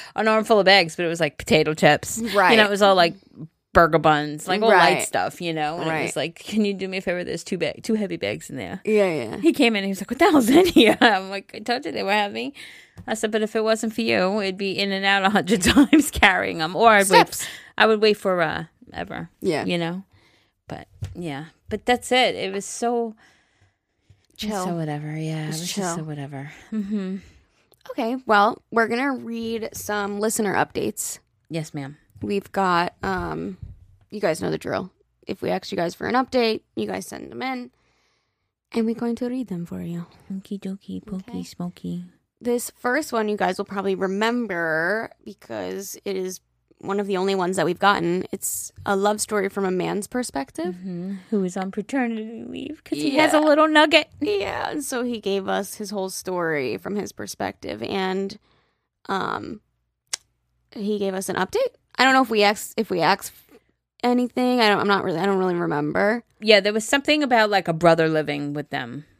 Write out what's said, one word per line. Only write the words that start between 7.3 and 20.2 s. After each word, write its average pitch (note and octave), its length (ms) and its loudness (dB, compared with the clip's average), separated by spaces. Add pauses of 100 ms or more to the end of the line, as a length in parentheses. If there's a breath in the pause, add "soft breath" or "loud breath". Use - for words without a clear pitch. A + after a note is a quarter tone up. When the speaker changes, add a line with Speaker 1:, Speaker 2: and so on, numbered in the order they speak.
Speaker 1:
two F#3 140 -6
ba-, D#3 240 -4
two A3+ 120 -2
heavy F#3+ 220 -4
bags A#2 340 -6
in C#3 60 -10
there." G#2 280 -10
Speaker 2:
Yeah, G3+ 280 2
yeah. A#2+ 240 -6
Speaker 1:
He C#4+ 160 4
came A#3 240 2
in, G3 80 -2
he G3 60 -4
was F#3+ 100 -6
like, G3 100 -12
"What A#3+ 80 -6
the F#4 120 6
hell's C4 200 6
in F4 160 8
here?" D#4+ 320 6
<laughs> - 20 -20
I'm F#3+ 300 4
like, G3 240 -10
"I - 60 -12
told B3 260 -4
you - 60 -6
they G#3+ 100 -6
were F#3+ 100 -2
heavy." G#3+ 420 -2 (520 loud breath)
I A3 80 -4
said, A3 160 -2
"But G#3+ 120 0
if G#3+ 120 -4
it A3 80 0
wasn't A3 320 0
for A#3+ 60 -2
you, G#3+ 400 0
it'd F#3+ 180 -4
be G3 140 -4
in G3 180 -2
and G3 140 -2
out G3 180 4
a G3 80 2
hundred G3 320 2
<laughs> - 0 -
times - 480 4
carrying F3+ 500 2
'em." E3 140 -4
Or A3 140 6
I'd G3+ 220 6
wait, A4 180 8
Speaker 2:
Steps. - 180 -10 (300 loud breath)
Speaker 1:
I G#3+ 100 6
would A3 160 2
wait G#3+ 140 4
for, F#3 260 0
uh, D#3+ 220 -2 (280)
ever. - 360 -10 (120)
Speaker 2:
Yeah. D#3 240 -2
Speaker 1:
You F3+ 140 -2
know? F3 240 -4 (640)